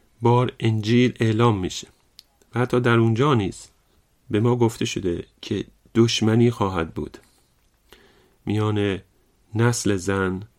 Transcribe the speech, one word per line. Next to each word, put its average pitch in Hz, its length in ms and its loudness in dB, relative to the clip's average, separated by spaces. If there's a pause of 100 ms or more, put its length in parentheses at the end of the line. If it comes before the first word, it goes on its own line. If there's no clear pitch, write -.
(220)
بار 120 380 2
انجیل 113 600 2
اعلام 110 380 2
می‌شه - 300 -8 (640)
و 123 60 -2
حتی 123 200 0
در 117 180 4
اونجا 117 360 2
نیز 98 340 -4 (640)
به 104 100 0
ما 120 160 2
گفته 113 280 0
شده 92 420 -6 (160)
که 104 220 -6 (300)
دشمنی 113 560 2
خواهد 92 440 -4
بود - 240 -12 (1300)
میان 104 520 -2 (560)
نسل 120 420 0
زن 95 460 -2 (160)